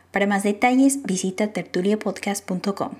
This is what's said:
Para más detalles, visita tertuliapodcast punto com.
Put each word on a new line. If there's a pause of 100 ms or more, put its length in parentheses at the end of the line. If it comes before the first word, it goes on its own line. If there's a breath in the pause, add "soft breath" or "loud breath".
(120)
Para
más
detalles,
visita
tertuliapodcast
punto
com.